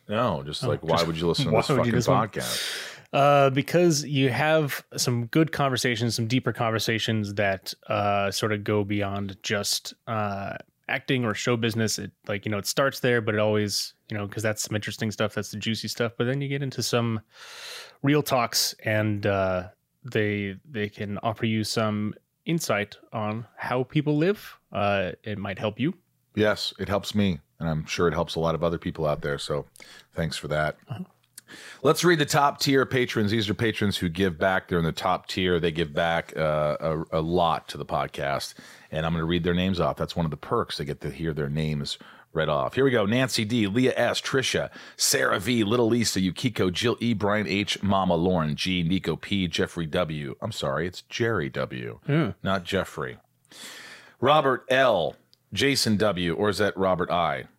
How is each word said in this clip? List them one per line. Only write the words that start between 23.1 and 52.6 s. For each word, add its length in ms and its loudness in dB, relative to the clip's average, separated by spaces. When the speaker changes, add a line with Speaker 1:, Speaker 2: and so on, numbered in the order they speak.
Speaker 2:
on 360 -4
how 260 -2
people 340 0
live. 400 -2
Uh, 420 0
it 160 -6
might 180 -6
help 220 -4
you. 160 0
Speaker 1:
Yes, 420 2
it 100 -6
helps 280 -2
me, 240 2
and 100 -4
I'm 180 -2
sure 200 2
it 60 2
helps 220 -2
a 40 -2
lot 140 2
of 100 -2
other 140 0
people 300 -4
out 140 0
there. 180 -4
So 260 -4
thanks 240 -4
for 120 -10
that. 280 0
Speaker 2:
Uh-huh. 180 -10
Speaker 1:
Let's 220 2
read 160 6
the 80 2
top 320 2
tier 260 4
patrons. 460 0
These 180 0
are 60 0
patrons 420 0
who 100 -2
give 300 0
back. 300 2
They're 100 0
in 80 2
the 60 0
top 340 -2
tier. 340 0
They 120 0
give 240 -4
back, 420 0
uh, 420 0
a, 240 -2
a 80 0
lot 480 0
to 100 -12
the 80 -8
podcast, 680 -4
and 120 -4
I'm 100 0
gonna 120 -2
read 180 0
their 120 2
names 240 0
off. 180 0
That's 180 -6
one 120 0
of 20 -2
the 80 -8
perks. 400 -4
They 80 -6
get 160 -8
to 80 -6
hear 240 -6
their 160 -4
names 480 -4
read 160 0
off. 260 0
Here 80 2
we 80 4
go. 160 2
Nancy 380 0
D, 200 0
Leah 320 2
S, 240 0
Trisha, 480 0
Sarah 440 2
V, 240 2
Little 240 4
Lisa, 320 2
Yukiko, 500 0
Jill 300 0
E, 160 0
Brian 320 0
H, 340 0
Mama, 340 2
Lauren 400 2
G, 280 0
Nico 320 0
P, 320 -2
Jeffrey 400 -2
W. 560 -4
I'm 80 -6
sorry, 340 -2
it's 160 -8
Jerry 480 -2
W, 560 -8
Speaker 2:
Hmm. 240 2
Speaker 1:
not 200 0